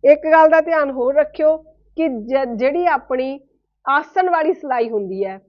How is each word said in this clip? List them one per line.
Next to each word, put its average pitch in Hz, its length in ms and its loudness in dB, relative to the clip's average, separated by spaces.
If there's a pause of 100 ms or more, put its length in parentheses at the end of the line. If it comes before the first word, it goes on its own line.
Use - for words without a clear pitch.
ਇੱਕ 294 220 4
ਗੱਲ 320 240 6
ਦਾ 320 120 4
ਧਿਆਨ 311 300 -2
ਹੋਰ 262 240 -2
ਰੱਖਿਓ 302 420 0
ਕਿ - 500 -8
ਜ-, 262 380 -4 (100)
ਜਿਹੜੀ 285 320 -2
ਆਪਣੀ 269 520 -4 (460)
ਆਸਣ 302 440 -2
ਵਾਲੀ 320 240 0
ਸਿਲਾਈ 247 360 -4
ਹੁੰਦੀ 196 360 -6
ਹੈ 190 240 -10